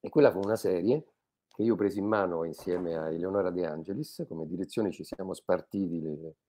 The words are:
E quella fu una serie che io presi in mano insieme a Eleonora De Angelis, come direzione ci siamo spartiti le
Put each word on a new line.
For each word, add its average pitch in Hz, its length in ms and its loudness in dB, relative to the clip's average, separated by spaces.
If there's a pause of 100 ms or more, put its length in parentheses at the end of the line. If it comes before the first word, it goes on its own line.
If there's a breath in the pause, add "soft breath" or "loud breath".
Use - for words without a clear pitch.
E - 100 -8
quella 123 200 8
fu 90 80 -2
una 101 180 2
serie 101 500 2 (420)
che - 140 -4
io 113 140 4
presi 98 220 2
in 98 80 0
mano 92 380 2
insieme 85 520 -2
a 80 140 -2
Eleonora 90 400 0
De 87 140 0
Angelis, 95 640 -6
come 80 180 -8
direzione 92 440 -2
ci - 140 -10
siamo 95 300 -8
spartiti 90 680 -2
le 80 340 -8 (120)